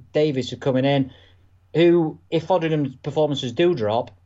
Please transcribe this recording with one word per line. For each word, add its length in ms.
Davies 360
who 80
coming 280
in, 260
who, 460
if 180
Fodringham's 500
performances 560
do 200
drop 380